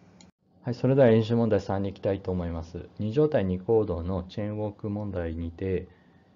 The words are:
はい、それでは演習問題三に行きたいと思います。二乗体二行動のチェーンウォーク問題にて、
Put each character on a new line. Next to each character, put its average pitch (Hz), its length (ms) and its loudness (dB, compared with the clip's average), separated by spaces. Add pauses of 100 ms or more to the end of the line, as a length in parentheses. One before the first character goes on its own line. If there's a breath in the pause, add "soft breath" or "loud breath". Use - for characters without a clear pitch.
(640)
は 123 80 -6
い、 117 40 -4
そ - 120 -2
れ 135 80 4
で 139 80 6
は 123 60 10
演 113 160 6
習 117 100 0
問 117 140 2
題 101 120 4
三 98 220 -2
に 98 80 -4
行 98 60 -12
き - 40 -20
た 101 120 0
い 95 80 -4
と 95 100 -6
思 90 160 -2
い 85 40 -4
ま 82 120 -6
す。 82 260 -12 (100)
二 107 140 -4
乗 151 160 2
体 113 160 2
二 92 140 0
行 110 260 2
動 85 180 -4
の 87 260 -4
チ - 120 -10
ェ 104 80 -6
ー 104 60 -6
ン 104 40 -6
ウ 107 80 -4
ォ 104 40 -6
ー 101 40 -12
ク - 140 -10
問 104 220 -6
題 85 240 -4
に 85 160 -6
て、 92 380 -4 (480 soft breath)